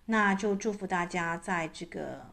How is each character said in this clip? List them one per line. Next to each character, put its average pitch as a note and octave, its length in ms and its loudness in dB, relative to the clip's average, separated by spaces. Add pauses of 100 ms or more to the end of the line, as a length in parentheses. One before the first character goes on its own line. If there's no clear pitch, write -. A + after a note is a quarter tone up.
那 G#3 280 6
就 G3+ 200 2
祝 G#3 180 -2
福 G3+ 120 -6
大 F3+ 200 0
家 E3+ 320 0
在 F3 320 -2
这 - 160 -10
个， C3+ 480 -8